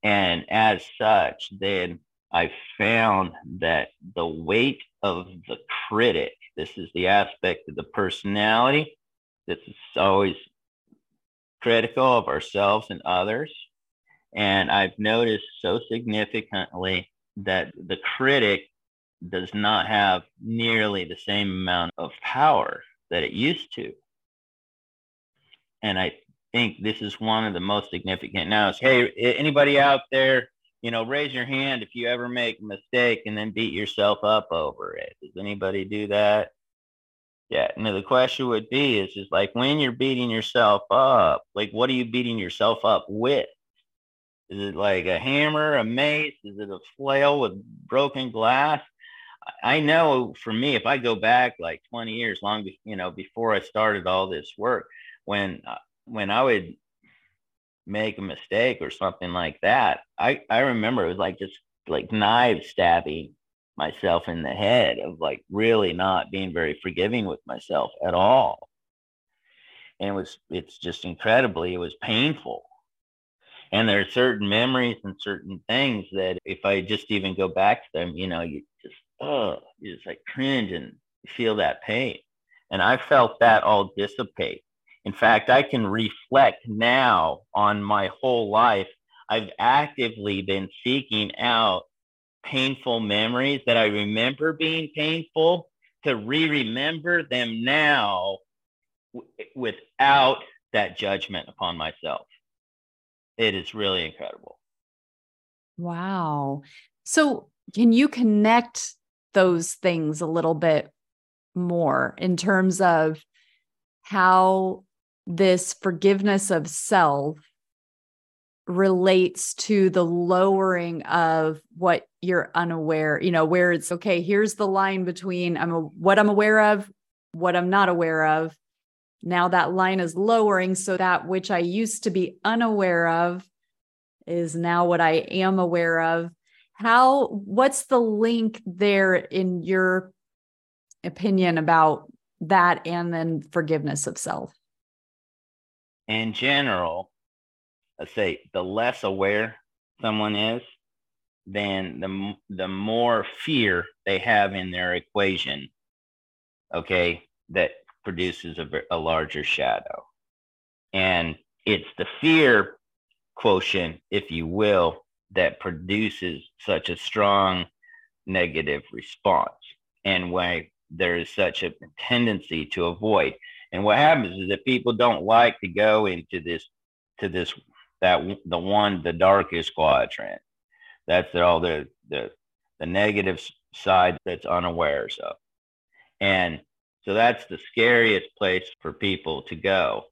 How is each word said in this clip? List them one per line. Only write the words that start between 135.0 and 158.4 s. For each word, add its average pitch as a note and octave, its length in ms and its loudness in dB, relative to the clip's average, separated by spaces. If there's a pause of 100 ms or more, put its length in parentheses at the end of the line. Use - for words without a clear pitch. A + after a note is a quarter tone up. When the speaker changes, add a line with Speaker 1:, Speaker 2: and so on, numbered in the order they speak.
Speaker 2:
I D#3+ 120 4
am F#3+ 440 0
aware E3+ 420 2
of. E3+ 300 0 (440)
How, B3+ 540 4
what's G#3 580 0
the B3+ 140 2
link A3+ 680 0
there F#3+ 480 4
in F#3 480 -2
your F#3 480 0 (920)
opinion F3+ 540 0
about D#3+ 540 4 (300)
that F3 440 4
and E3+ 260 -4
then E3 300 -4 (100)
forgiveness D3+ 540 -2
of - 140 -8
self? - 340 -8 (1500)
Speaker 1:
In A2 260 -4
general, G2+ 760 -2 (880)
let's - 160 -14
say F#2+ 280 -2 (120)
the F2+ 100 -2
less A2 400 -4
aware G2+ 520 -2 (460)
someone G#2+ 340 -2
is, A2+ 260 -2 (840)
then F#2+ 520 -6
the F2+ 60 -8
m-, G2 300 -8 (140)
the F#2 180 -6
more A2 580 0 (180)
fear G#2+ 420 0 (200)
they F#2+ 140 0
have G2+ 340 2
in F#2 160 -6
their F2+ 240 -4
equation, F2 760 -2 (1080)
okay, F2 480 0 (260)
that E2+ 220 0 (320)
produces F2 560 -6